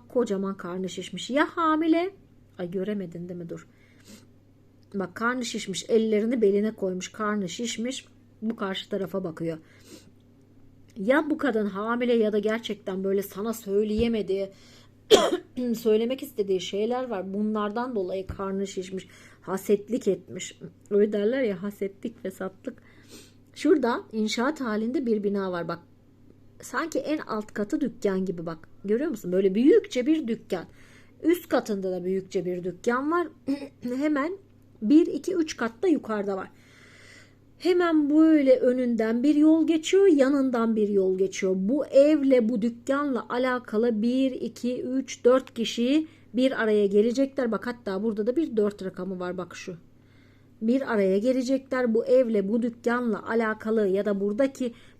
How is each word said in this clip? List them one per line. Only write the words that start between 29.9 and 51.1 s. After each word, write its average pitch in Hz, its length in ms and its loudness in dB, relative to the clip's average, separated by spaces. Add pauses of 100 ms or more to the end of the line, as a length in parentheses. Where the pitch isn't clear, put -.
bir 311 220 0
dükkan. 202 360 -6 (580)
Üst 339 260 0
katında 196 440 -2
da 180 120 -6
büyükçe 190 400 -2
bir 180 200 -6
dükkan 240 460 -2
var. 339 180 0 (280)
<clears throat> - 260 -14
Hemen 294 560 -2 (440)
bir, 294 240 6
iki, 349 280 -6
üç 320 220 -2
katta 233 320 -4
yukarıda 208 480 -2
var. 190 140 -10 (1080)
Hemen 330 520 2
böyle 302 480 6
önünden 240 640 0
bir 294 120 4
yol 311 320 6
geçiyor, 339 400 4
yanından 262 680 4
bir 208 120 2
yol 190 300 2
geçiyor. 190 380 0
Bu 208 300 0
evle, 269 640 6
bu 233 140 -2
dükkanla 269 680 -2
alakalı 240 760 -2
bir, 254 300 2
iki, 233 500 -6
üç, 262 420 -4
dört 262 300 4
kişi 254 520 0 (280)
bir 262 280 2
araya 214 240 4
gelecekler. 233 680 2
Bak, 202 140 -4
hatta 202 360 -6
burada 214 240 -2
da 247 100 0
bir 277 200 -2
dört 208 280 0
rakamı 190 360 -8
var 180 180 -6
bak 175 180 -10
şu. 180 200 -12 (840)
Bir 240 300 2
araya 196 260 4